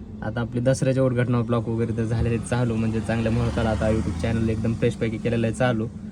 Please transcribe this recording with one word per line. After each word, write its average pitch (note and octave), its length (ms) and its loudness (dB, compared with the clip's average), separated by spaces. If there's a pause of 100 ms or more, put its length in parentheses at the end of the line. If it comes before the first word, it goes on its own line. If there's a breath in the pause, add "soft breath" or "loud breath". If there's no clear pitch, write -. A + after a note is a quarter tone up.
(240)
आता A2+ 180 -4
आपले A#2 200 -4
दसऱ्याच्या C3 420 4
उद्घाटनावर A#2+ 420 2
ब्लॉग A#2 240 0
वगैरे A2+ 280 0
तर A#2 60 0
झालेले A#2 360 0
चालू A#2+ 360 0
म्हणजे A2 240 0
चांगल्या A2+ 320 0
मुहूर्ताला A#2 380 0
आता A2 200 2
YouTube G#2+ 320 0
चॅनल A2+ 280 0
एकदम A2+ 240 0
फ्रेशपैकी A2 440 0
केलेलं A#2 300 0
आहे A2 80 -2
चालू. A#2 300 0 (260 loud breath)